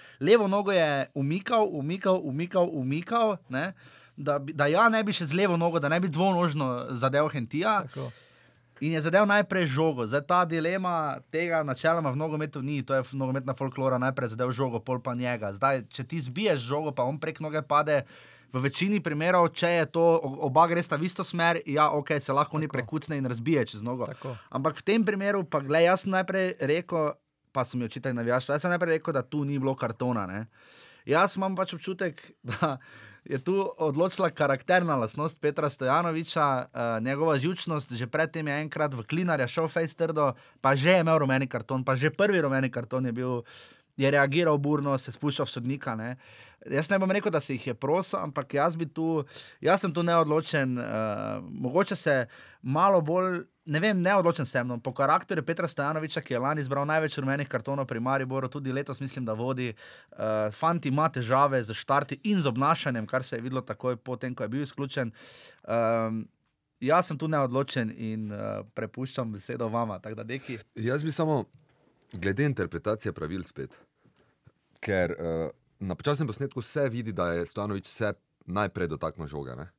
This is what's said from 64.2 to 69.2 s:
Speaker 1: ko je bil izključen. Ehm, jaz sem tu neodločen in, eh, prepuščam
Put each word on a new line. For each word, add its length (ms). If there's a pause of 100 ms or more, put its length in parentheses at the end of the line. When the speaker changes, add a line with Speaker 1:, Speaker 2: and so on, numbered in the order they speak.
Speaker 1:
ko 100
je 60
bil 120
izključen. 500 (500)
Ehm, 600 (600)
jaz 240
sem 120
tu 100
neodločen 640
in, 360
eh, 100 (300)
prepuščam 600